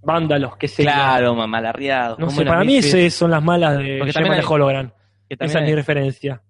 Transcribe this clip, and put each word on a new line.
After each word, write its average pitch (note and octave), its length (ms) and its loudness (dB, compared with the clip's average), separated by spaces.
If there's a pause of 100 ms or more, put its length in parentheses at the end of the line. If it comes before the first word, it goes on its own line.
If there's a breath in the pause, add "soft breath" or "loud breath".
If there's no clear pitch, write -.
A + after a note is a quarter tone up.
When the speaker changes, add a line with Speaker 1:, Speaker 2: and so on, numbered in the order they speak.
Speaker 1:
Vándalos, D3 540 -2
qué D3 120 -6
sé - 160 0
yo. D3 60 4
Speaker 2:
Claro, C3 440 2
ma-, A2+ 140 -2
malarriados, A#2 680 -4
Speaker 1:
No E3 80 -2
Speaker 2:
como D3 120 -2
Speaker 1:
sé, D#3 60 0
Speaker 2:
los D3+ 80 2
Speaker 1:
para F3+ 120 4
mí C4+ 120 4
Speaker 2:
Misfits. D3+ 180 2
Speaker 1:
ese F3 160 4
son E3+ 200 0
las D#3 120 2
malas E3 340 2
de C#3 220 -4
Speaker 2:
Porque C#3 140 -4
Speaker 1:
Gemma - 0 -
Speaker 2:
también F3+ 220 0
Speaker 1:
de F3 60 0
Speaker 2:
hay, - 140 -4
Speaker 1:
Hologram. C3+ 360 0 (380)
Speaker 2:
que C3+ 80 -12
también C3+ 140 -6
Speaker 1:
Esa D#3+ 80 -2
es D3+ 60 0
mi D3+ 60 0
Speaker 2:
hay, D#3 40 2
Speaker 1:
referencia. C#3 760 -4